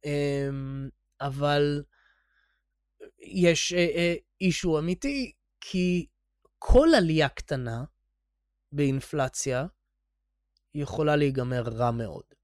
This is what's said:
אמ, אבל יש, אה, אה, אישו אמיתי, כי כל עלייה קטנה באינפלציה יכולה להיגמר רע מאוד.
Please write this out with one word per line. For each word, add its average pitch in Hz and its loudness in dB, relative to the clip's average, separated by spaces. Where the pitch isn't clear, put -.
אמ, 139 -4
אבל 147 0
יש, 175 0
אה, 175 2
אה, 170 0
אישו 175 0
אמיתי, 247 -4
כי 180 -2
כל 294 6
עלייה 156 4
קטנה 123 -6
באינפלציה 139 -2
יכולה 151 0
להיגמר 127 0
רע 117 -2
מאוד. 113 -6